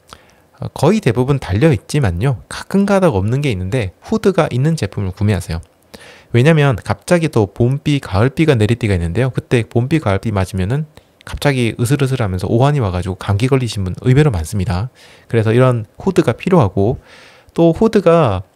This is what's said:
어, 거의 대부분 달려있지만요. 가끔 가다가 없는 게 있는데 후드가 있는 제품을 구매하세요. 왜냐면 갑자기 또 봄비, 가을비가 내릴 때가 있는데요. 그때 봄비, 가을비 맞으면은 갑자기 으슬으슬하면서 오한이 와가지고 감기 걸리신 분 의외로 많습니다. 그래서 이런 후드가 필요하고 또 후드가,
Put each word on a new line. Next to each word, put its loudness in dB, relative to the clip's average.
어, -8
거의 2
대부분 0
달려있지만요. 0
가끔 -2
가다가 2
없는 0
게 -2
있는데 -4
후드가 0
있는 0
제품을 -4
구매하세요. -2
왜냐면 4
갑자기 0
또 2
봄비, -2
가을비가 0
내릴 0
때가 0
있는데요. -2
그때 -2
봄비, -2
가을비 -2
맞으면은 -2
갑자기 -2
으슬으슬하면서 -2
오한이 2
와가지고 -2
감기 -2
걸리신 -2
분 -6
의외로 2
많습니다. -4
그래서 0
이런 2
후드가 0
필요하고 0
또 4
후드가, 2